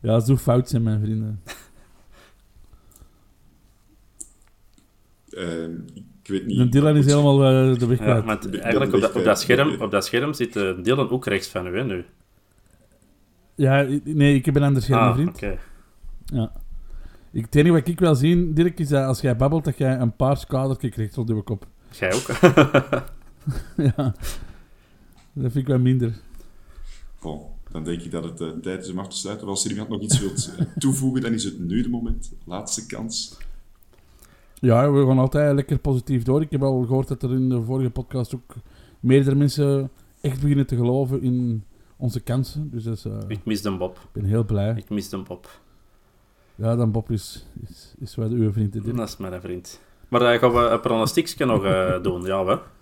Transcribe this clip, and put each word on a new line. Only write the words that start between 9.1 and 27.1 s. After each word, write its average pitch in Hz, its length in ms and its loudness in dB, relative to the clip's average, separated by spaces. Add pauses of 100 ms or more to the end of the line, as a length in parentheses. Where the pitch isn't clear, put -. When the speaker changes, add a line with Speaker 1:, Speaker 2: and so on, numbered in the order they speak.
Speaker 3:
dat, - 80 0
op 90 40 0
dat 101 200 4
Speaker 2:
kwijt. 123 160 4
Speaker 3:
scherm, 143 220 0
op 104 80 -4
dat 98 140 0
scherm 135 300 -2
zit, 117 220 -4
eh, 95 260 -2
Dylan 120 280 2
ook 127 160 -4
rechts 98 220 -2
van 90 180 -6
u, 90 100 -6
hè, 120 80 -2
nu? 92 200 -6 (1500)
Speaker 1:
Ja, 135 300 4
i-, 139 200 -2
nee, 143 300 6
ik 131 100 2
heb 143 120 2
een 143 60 4
ander 139 200 4
scherm, 127 180 2
Speaker 3:
Ah, 113 140 4
Speaker 1:
vriend. 147 140 0
Speaker 3:
oké. 101 300 -6 (680)
Speaker 1:
Ja. 113 280 -4 (760)
Ik, 113 140 -6
het - 100 -14
enige 156 200 8
wat 156 140 2
ik 170 120 -2
wel 170 140 6
zie, 165 380 4
Dirk, 170 280 2
is 151 80 -2
dat 139 180 2
als 135 140 0
jij 123 160 2
babbelt, 143 280 2
dat 135 140 -4
jij 131 220 0
een 120 160 0
paars 135 300 0
kadertje 135 420 -2
krijgt 107 300 -6
op 117 100 -4
je 107 140 -2
kop. 101 240 -8 (320)
Speaker 3:
Jij 92 160 0
ook? 127 140 -2
<laughs> 139 760 4 (440)
Speaker 1:
<laughs> - 400 -4 (100)
Ja. 131 180 -2 (1160)
Dat 127 200 -4
vind 127 40 -2
ik 131 100 -2
wel 131 120 2
minder. 123 420 2 (1000)